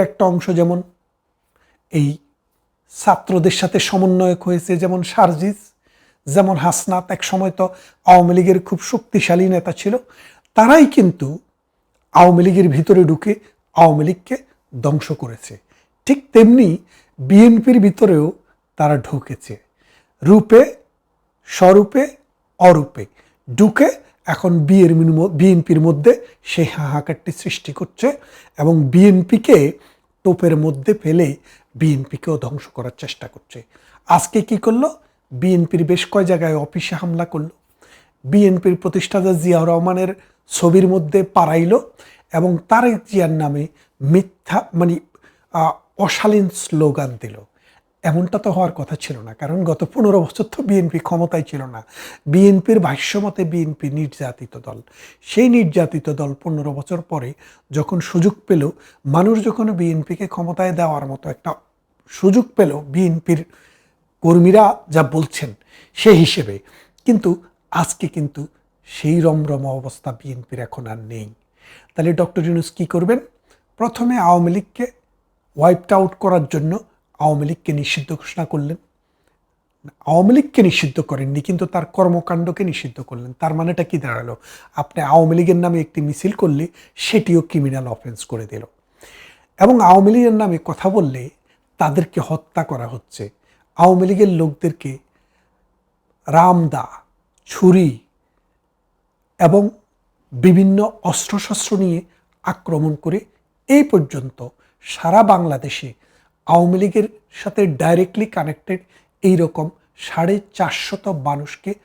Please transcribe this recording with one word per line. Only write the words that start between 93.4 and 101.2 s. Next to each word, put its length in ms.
আওয়ামী 320
লীগের 200
লোকদেরকে 720
রামদা, 580
ছুরি 540
এবং 300
বিভিন্ন 600
অস্ত্রশস্ত্র 720